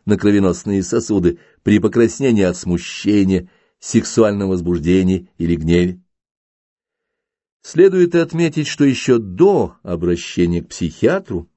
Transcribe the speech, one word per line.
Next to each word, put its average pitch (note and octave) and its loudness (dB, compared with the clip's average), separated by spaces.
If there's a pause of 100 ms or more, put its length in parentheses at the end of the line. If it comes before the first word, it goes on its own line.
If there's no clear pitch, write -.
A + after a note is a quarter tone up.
на G2+ 0
кровеносные G2 0
сосуды G2+ -2 (240)
при G#2 2
покраснении A2+ 0
от F2+ 0
смущения, F#2+ -2 (300)
сексуальном G#2 0
возбуждении F2+ 0
или E2+ -2
гневе. E2+ 0 (1600)
Следует F3 2
отметить, D#3+ 0
что - 0
ещё B2 2
до A2+ 0
обращения F2 -2
к - -18
психиатру G#2 -4